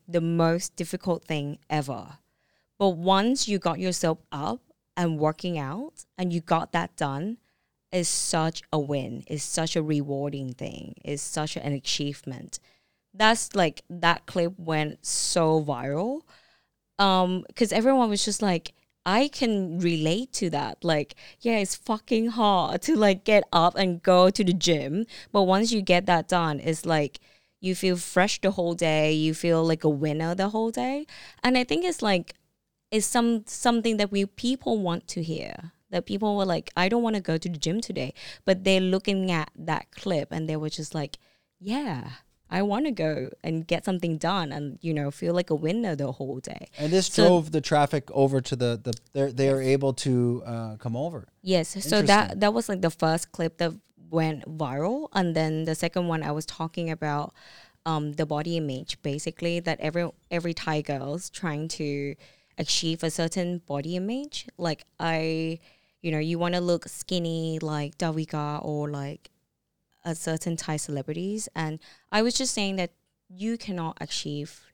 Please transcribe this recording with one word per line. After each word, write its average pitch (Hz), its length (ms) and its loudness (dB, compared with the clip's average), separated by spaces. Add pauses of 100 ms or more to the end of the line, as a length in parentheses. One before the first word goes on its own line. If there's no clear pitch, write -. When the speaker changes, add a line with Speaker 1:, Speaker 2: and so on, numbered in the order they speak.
Speaker 1:
the 170 140 0
most 165 540 2
difficult 175 500 -4
thing 147 340 -4 (100)
ever. 135 480 -4 (600)
But 196 120 4
once 190 580 2
you 202 120 0
got 175 200 -2
yourself 175 400 0 (120)
up 160 300 -6 (360)
and 165 220 0
working 156 380 0
out 165 480 -8 (120)
and 180 160 -2
you 170 80 -2
got 170 300 0
that 175 240 -2
done, 156 420 -4 (540)
is 175 160 0
such - 540 0 (100)
a 156 80 0
win. 135 480 -4
It's 151 160 -6
such - 320 -2
a 160 80 0
rewarding 139 680 -2
thing. - 500 -12
It's 143 180 -6
such - 360 -4
an 143 160 -4
achievement. - 840 -6 (540)
That's, 220 400 4
like, 175 360 2
that 170 360 2
clip 175 320 0
went 156 480 -2
so 160 560 2
viral, 147 600 -4 (760)
um, 185 460 4 (100)
'cause 220 200 0
everyone 240 360 4
was 202 140 0
just - 180 -2
like, 180 320 0 (320)
"I 226 220 4
can 196 520 0
relate 170 540 0
to - 180 -2
that." 143 340 -4
Like, 151 300 0 (260)
yeah, 226 160 2
it's 196 180 -2
fucking 226 520 0
hard 202 560 2
to, 311 120 2
like, 202 300 4
get 214 260 8
up 170 240 6
and 180 260 0
go 185 280 8
to 208 140 2
the 180 100 4
gym. 160 520 0 (280)
But 202 100 6
once 202 300 4
you 214 80 2
get 185 240 4
that 170 240 2
done, 165 320 0
it's 160 240 -2
like, 151 340 2 (400)
you 185 160 -2
feel 180 220 2
fresh 180 420 2
the 190 120 2
whole 170 220 0
day. 156 380 4
You 156 220 2
feel 165 320 2
like 160 180 2
a 156 60 4
winner 156 440 0
the 190 160 0
whole 220 220 -2
day. 262 360 -4 (360)
And 254 140 4
I 247 80 2
think 330 180 0
it's, 359 180 -2
like, 196 340 0 (540)
it's 214 160 0
some, 233 420 2
something 233 500 0
that 202 140 0
we, 202 140 2
people 240 520 -2
want 170 320 -2
to - 140 -6
hear. 160 500 -8 (160)
That 180 160 -4
people 202 320 0
were 196 80 2
like, 170 320 -2
"I 180 100 4
don't 233 160 2
wanna 220 160 0
go 165 180 0
to 165 120 -6
the 165 80 -6
gym 175 240 -2
today." 135 320 -6 (320)
But 185 180 2
they're 190 160 6
looking 185 500 0
at 165 280 -2
that 160 340 -4
clip 160 400 -4
and 160 160 -4
they 156 80 -2
were 156 140 -4
just - 260 -8
like, 143 220 -6 (420)
"Yeah, 247 520 -6 (380)
I 185 120 0
wanna 226 320 0
go 156 360 -2 (140)
and 160 240 -4
get 165 160 -2
something 170 340 -2
done 165 360 -2
and, 147 280 -8
you 165 120 -2
know, 143 180 -2
feel 170 220 -2
like 175 160 0
a 156 60 0
winner 180 420 0
the 135 160 -4
whole 131 260 -8
day." - 380 -12
Speaker 2:
And 156 160 -2
this 185 140 4
Speaker 1:
So - 200 6
Speaker 2:
drove 165 240 6
the 156 80 2
traffic 147 520 2
over 135 280 4
to 131 160 -4
the, 120 260 0
the, 117 120 -4 (180)
they're, 139 220 0
they 135 160 4
are 135 120 2
Speaker 1:
Yes. 131 120 0
Speaker 2:
able 135 180 2 (160)
to, 123 380 2
uh, 113 320 -8
come 117 180 -6
over. 143 320 -6 (140)
Speaker 1:
Yes. 185 300 2
So - 80 -10
Speaker 2:
Interesting. 220 260 2
Speaker 1:
that, - 340 4
that 208 140 4
was, 233 160 -2
like, 185 100 -2
the 170 100 2
first 160 440 0
clip 160 240 -4
that 170 160 0 (360)
went 160 360 0 (120)
viral. 156 540 -2
And 180 240 2
then 156 300 0
the 160 100 -2
second 175 320 -2
one, 160 160 -2
I 147 80 -4
was 156 140 -4
talking 165 440 -6
about, 151 440 -4 (520)
um, 151 280 -2
the 156 120 -2
body 151 300 -2
image, 143 460 -4
basically, 165 580 -4
that 170 220 -2
every, 165 280 -2 (200)
every 170 240 -2
Thai 151 300 -2
girl's 143 460 -6
trying 156 380 -6 (120)
to 143 360 -4 (420)
achieve 165 460 -2
a 160 80 0
certain 175 460 -2
body 151 400 -6
image. 247 500 -8 (100)
Like, 165 280 -4 (160)
I, 160 580 -2 (440)
you 170 80 -4
know, 156 80 0
you 165 200 -2
wanna 175 200 0
look 175 280 0
skinny 165 720 -4
like 151 400 -4
Davika 156 680 -4
or, 147 240 -4
like, 143 400 -8 (720)
a 165 120 -4
certain 160 420 -4
Thai 156 200 -4
celebrities. 170 800 -6
And 156 220 -4 (340)
I 214 120 4
was 240 100 2
just 254 220 -2
saying 196 220 0
that 175 140 -2 (380)
you 208 260 -6
cannot 175 460 -6
achieve 147 720 -8